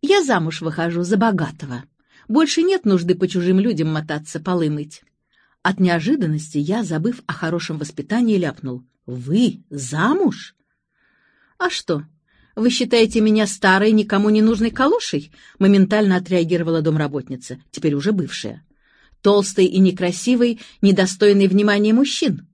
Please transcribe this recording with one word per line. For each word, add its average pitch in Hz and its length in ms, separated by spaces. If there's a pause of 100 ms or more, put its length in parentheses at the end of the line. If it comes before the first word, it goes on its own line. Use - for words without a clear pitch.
«Я 359 240
замуж 175 380
выхожу 170 420
за 190 120
богатого. 170 680 (440)
Больше 302 340
нет 370 240
нужды 180 280
по 180 140
чужим 185 320
людям 160 320
мотаться, 156 480
полы 170 300
мыть». 151 320 (600)
От 185 160
неожиданности 170 760
я, 170 260
забыв 175 440
о 151 80
хорошем 165 440
воспитании, 208 600
ляпнул: 135 460 (220)
«Вы 139 640
замуж?» 170 840 (1000)
«А 359 100
что, 156 360 (520)
вы 226 140
считаете 233 500
меня 214 260
старой, 196 460
никому 214 380
не 214 120
нужной 220 280
калошей?» 269 600 (260)
моментально 196 580
отреагировала 170 680
домработница, 139 760 (120)
теперь 151 240
уже 143 180
бывшая. 131 540 (540)
«Толстой 196 460
и 185 120
некрасивой, 190 840 (200)
недостойной 196 680
внимания 208 460
мужчин?» 254 600